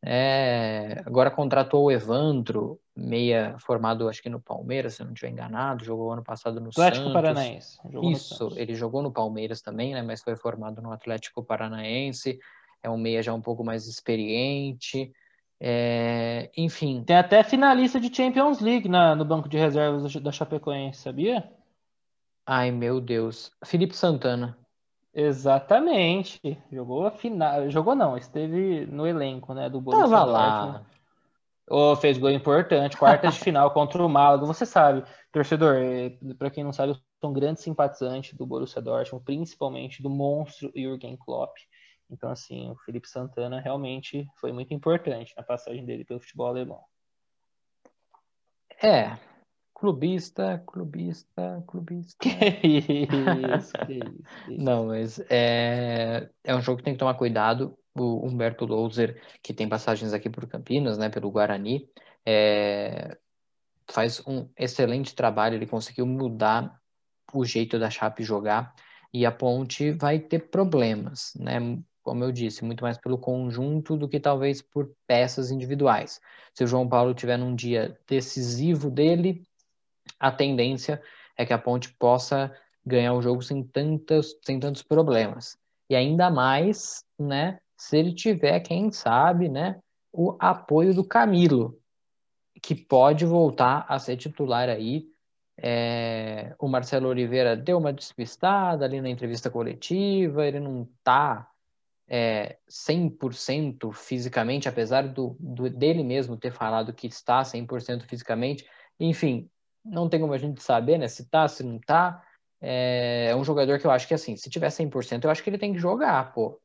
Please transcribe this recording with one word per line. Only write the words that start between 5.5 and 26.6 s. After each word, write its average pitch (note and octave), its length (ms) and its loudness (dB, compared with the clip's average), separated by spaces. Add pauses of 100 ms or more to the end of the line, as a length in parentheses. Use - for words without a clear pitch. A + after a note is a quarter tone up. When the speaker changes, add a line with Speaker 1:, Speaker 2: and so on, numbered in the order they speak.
Speaker 1:
jogou A2+ 280 -6
ano A#2 100 -8
passado A#2 380 -8
no A#2 80 -12
Speaker 2:
Atlético D#3+ 380 4
Speaker 1:
Santos. C#3 60 -2
Speaker 2:
Paranaense, D3 680 -2 (120)
jogou C#3 120 -8
no E3+ 140 2
Speaker 1:
Isso, - 200 -10
Speaker 2:
Santos. A2+ 200 -6
Speaker 1:
ele A#2 180 -6
jogou A#2+ 280 -4
no C#3 100 -6
Palmeiras A2 480 -4
também, A#2 340 -8
né? B2 80 -8
Mas A2+ 200 -10
foi A#2 140 -6
formado A2 440 -8
no A2+ 120 -12
Atlético A2 500 -10
Paranaense. A#2 960 -6 (440)
É A#2 80 -8
um A2+ 60 -4
meia A2+ 260 -2
já A2+ 100 -4
um A2+ 80 -6
pouco A#2 240 -6
mais A2+ 240 -6
experiente. B2+ 1200 -4 (520)
É, A#2 920 -2
enfim. D3 480 -2
Speaker 2:
Tem E3+ 100 4
até F3+ 300 10
finalista B3+ 560 6
de A#3+ 140 -2
Champions C4 460 4
League G#3+ 280 2
na, F3 260 8
no D3+ 100 0
banco D#3 240 0
de D3 80 -2
reservas D3 580 2
da C#3+ 180 -4
Chapecoense, C#3+ 680 -6
sabia? E3+ 480 -4 (960)
Speaker 1:
Ai, B2+ 280 0
meu A#2+ 280 -2
Deus. A2+ 520 -4 (120)
Felipe F3+ 300 0
Santana. B2 640 0 (560)
Speaker 2:
Exatamente. D3+ 1400 2 (140)